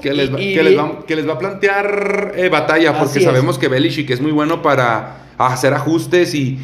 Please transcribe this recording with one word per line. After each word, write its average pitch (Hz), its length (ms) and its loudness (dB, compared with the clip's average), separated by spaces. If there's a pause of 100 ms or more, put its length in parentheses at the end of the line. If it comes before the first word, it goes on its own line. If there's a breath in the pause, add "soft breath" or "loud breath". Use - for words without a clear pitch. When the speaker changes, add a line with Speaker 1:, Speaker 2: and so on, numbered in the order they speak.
Speaker 1:
Que 139 120 -2
les 139 200 0
va, 156 80 -4
Speaker 2:
y, 196 100 -2
y - 40 -2
Speaker 1:
que 160 80 4
les 185 100 6
Speaker 2:
bien 147 120 2
Speaker 1:
va, 151 200 -8
que 160 100 -4
les 151 140 -2
va 160 40 -2
a 151 60 -6
plantear, 196 960 -2
eh, 185 120 0
batalla, 156 440 2
porque 139 160 0
Speaker 2:
Así 131 100 -2
es. 185 60 4
Speaker 1:
sabemos 139 340 2
que 160 80 0
Belichick 139 420 0
es 123 120 -2
muy 151 100 0
bueno 151 320 0
para 123 540 0 (200 loud breath)
hacer 131 360 2
ajustes 165 600 0
y, 135 300 -2